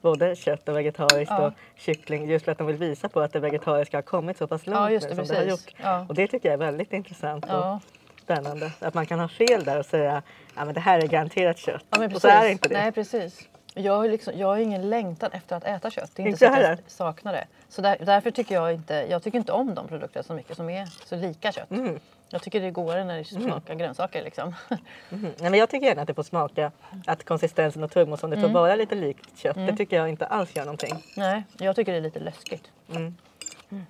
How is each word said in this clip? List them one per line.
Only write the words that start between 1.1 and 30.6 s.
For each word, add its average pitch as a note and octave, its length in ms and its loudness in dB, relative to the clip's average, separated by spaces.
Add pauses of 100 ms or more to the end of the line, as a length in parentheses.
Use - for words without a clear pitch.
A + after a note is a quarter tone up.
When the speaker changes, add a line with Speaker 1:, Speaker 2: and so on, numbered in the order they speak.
Speaker 2:
Ja. G3 160 2
Speaker 1:
och G#3 60 -2 (240)
kyckling, D3+ 540 -4
just D#3+ 140 0
för E3 80 -2
att - 60 -4
de D#3 80 -4
vill D3+ 100 -2
visa D#3 320 -4
på D#3+ 120 0
att D3 120 0
det D3+ 80 -2
vegetariska D3 560 0
har C#3+ 60 -2
kommit F3 360 -4
så D#3 80 -4
pass D#3+ 200 -6
långt G3+ 140 -2
Speaker 2:
Ja, G#3 100 2
just G#3+ 200 0
Speaker 1:
nu - 0 -
Speaker 2:
det, F3 60 -6
Speaker 1:
som E3+ 180 -4
det F3+ 60 2
har F3+ 60 2
Speaker 2:
precis. F#3 200 -4
Speaker 1:
gjort. - 160 -20
Speaker 2:
Ja. F#3 260 -2
Speaker 1:
Och E3+ 60 -6
det F#3 120 2
tycker G#3+ 220 0
jag D3+ 60 4
är C#3+ 120 -2
väldigt D#3 260 -4
intressant D#3+ 520 -6
och - 60 -8
Speaker 2:
Ja. F#3+ 300 -2 (420)
Speaker 1:
spännande. D3+ 580 -4
Att D#3+ 140 -4
man D#3 120 0
kan E3+ 140 -2
ha E3 80 -2
fel A3+ 360 4
där C#3 140 0
och C#3 80 -4
säga: D3 360 0 (340)
"Ja, C#3+ 80 -6
men D3 100 -6
det D#3+ 60 -2
här F3 180 6
är D#3+ 80 4
garanterat D#3+ 520 2
kött." - 320 -6
Speaker 2:
Ja, A3 80 0
men G#3+ 160 0
Speaker 1:
Och F3+ 60 -2
så - 80 8
är G3+ 60 12
det G#3 60 10
Speaker 2:
precis. A3 120 6
Speaker 1:
inte F#3+ 160 0
det. - 100 0
Speaker 2:
Nej, G#3+ 140 0
precis. G#3 540 -4 (280)
Jag G3 220 0
har A3 120 2
liksom, G#3+ 300 -2
jag G3 80 0
har G3 100 4
ingen G#3 340 0
längtan G#3+ 420 -2
efter F3+ 240 -8
att E3+ 80 -10
äta G#3 260 -4
kött. - 240 -10
Det F#3+ 80 -8
är G3 40 0
inte - 40 2
Speaker 1:
Inte G3 80 -4
Speaker 2:
så B3+ 140 10
att C4+ 80 6
jag F#3+ 80 6
Speaker 1:
heller. F3 180 0
Speaker 2:
saknar F3 460 -6
det. D3 120 -4 (240)
Så - 140 -8
där, G3+ 180 4
därför G3+ 300 4
tycker A3 240 -2
jag E3+ 180 2
inte, E3 220 -4 (160)
jag F3 120 0
tycker A3 160 -2
inte A3 140 -2
om A#3 220 0
de - 140 -8
produkter D#3+ 340 -8
så E3+ 120 -8
mycket D#3+ 220 -10
som E3+ 140 -6
är F#3+ 160 -8
så - 300 -12
lika F3 360 -4
kött. - 180 -10
Speaker 1:
Mm. F#3+ 280 -4 (300)
Speaker 2:
Jag - 140 -6
tycker G3+ 180 -2
det F#3 60 -4
är F#3 40 -4
godare F3 340 -2
när F3 140 -6
det D#3 140 -12
Speaker 1:
Mm. G3 120 -6
Speaker 2:
smakar B3+ 300 -4
grönsaker, E3+ 480 -4
liksom. - 380 -8
<laughs> - 500 -10
Speaker 1:
Mhm. F3+ 280 -8
Nej, E3+ 120 0
men G3 40 2
jag G#3+ 160 6
tycker C4+ 160 0
gärna E3+ 160 2
att D3+ 60 -6
det C#3+ 60 -4
får D#3 80 -6
smaka, D3+ 500 -2 (340)
att D#3+ 180 -2
konsistensen D#3 600 0
och D3+ 60 -6
tuggmotståndet D#3+ 500 2
får G3+ 80 4
Speaker 2:
Mm. G#3 140 4
Speaker 1:
vara F#3 140 6
lite G#3+ 180 0
likt D#3 440 -6
kött. D3 160 0
Det F#3+ 80 -6
Speaker 2:
Mm. F#3+ 140 0
Speaker 1:
tycker G3+ 200 0
jag D#3+ 120 2
inte D#3 180 -4
alls G3 300 -2
gör C#3+ 80 -4